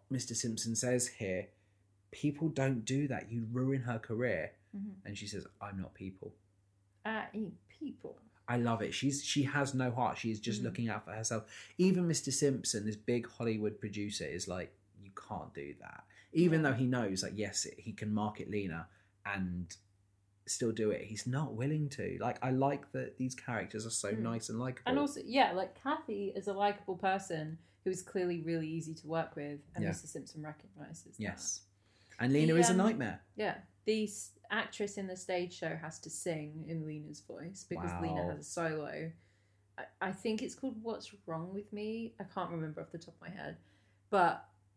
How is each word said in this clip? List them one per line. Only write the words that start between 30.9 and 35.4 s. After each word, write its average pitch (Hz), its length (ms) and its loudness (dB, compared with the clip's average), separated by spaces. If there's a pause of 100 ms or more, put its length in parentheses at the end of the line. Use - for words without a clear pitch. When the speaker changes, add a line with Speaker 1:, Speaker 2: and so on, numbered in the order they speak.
Speaker 2:
that. 110 60 -4
Speaker 1:
Yes. - 400 -4 (580)
And 123 120 4
Lena 160 220 8
Speaker 2:
The, 170 60 10
Speaker 1:
is 175 80 10
a 185 40 8
Speaker 2:
um, 180 60 6
Speaker 1:
nightmare. 143 440 2 (120)
Speaker 2:
Yeah. 208 280 -2 (240)
The 214 180 4
s-, - 280 -8 (200)
actress 208 460 -2
in 196 80 -4
the 185 100 -6
stage 180 380 0